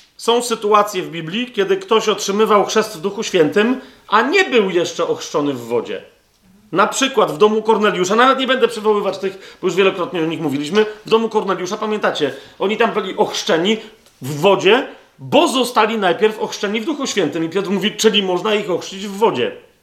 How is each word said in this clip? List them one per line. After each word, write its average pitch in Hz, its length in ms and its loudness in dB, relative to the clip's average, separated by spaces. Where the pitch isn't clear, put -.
są 240 240 0
sytuacje 208 640 0
w 147 60 -10
Biblii, 170 420 -6
kiedy 190 260 0
ktoś 214 320 0
otrzymywał 202 560 2
chrzest 208 320 -2
w 156 40 -16
Duchu 196 220 -6
Świętym, 208 580 2
a 214 140 4
nie 349 220 2
był 240 260 2
jeszcze 170 380 0
ochrzczony 147 460 -2
w 117 140 -10
wodzie”. 104 460 -6
Na 196 140 2
przykład 214 440 0
w 151 60 -8
domu 214 240 4
Korneliusza, 202 540 2
nawet 262 240 4
nie 262 80 -2
będę 240 200 2
przywoływać 208 500 -2
tych, - 440 -10
bo 180 60 -2
już 175 80 -2
wielokrotnie 180 460 0
o 156 40 0
nich 160 160 -4
mówiliśmy, 147 440 0
w 151 40 -12
domu 226 200 2
Korneliusza, 190 480 -2
pamiętacie, 208 560 -2
oni 202 180 0
tam 226 140 2
byli 190 260 -4
ochrzczeni 196 600 0
w 143 200 -8
wodzie, 196 460 4
bo 190 280 2
zostali 226 500 0
najpierw 208 420 0
ochrzczeni 208 420 -4
w 220 40 -10
Duchu 277 220 -4
Świętym. 165 360 -2
I 165 60 -4
Piotr 180 200 -4
mówi, 196 280 -2
„Czyli 202 260 2
można 185 320 0
ich 185 160 -4
ochrzcić 190 360 -6
w 196 100 -10
wodzie”. 123 340 2